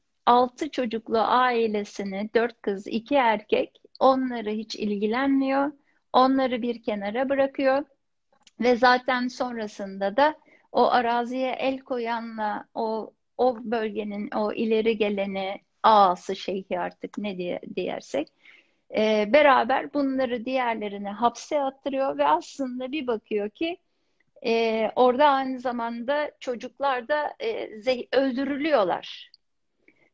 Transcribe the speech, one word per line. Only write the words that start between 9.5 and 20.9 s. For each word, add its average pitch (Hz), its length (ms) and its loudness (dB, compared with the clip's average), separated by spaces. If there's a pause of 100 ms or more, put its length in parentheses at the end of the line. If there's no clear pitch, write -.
da 302 180 4 (380)
o - 180 4
araziye 240 640 0
el 269 260 -4
koyanla 226 880 -6 (100)
o, 220 400 -6 (240)
o 247 220 2
bölgenin 214 680 -6
o 214 220 -2
ileri 220 460 0
geleni, 196 640 -2 (220)
ağası, 196 540 6
şeyhi 190 440 -6
artık - 380 -8
ne 202 200 -6
diye, 175 220 -6 (160)
diyersek, - 520 -6 (680)
e, 214 360 2
beraber 269 600 4
bunları 262 500 -2
diğerlerine 214 680 -4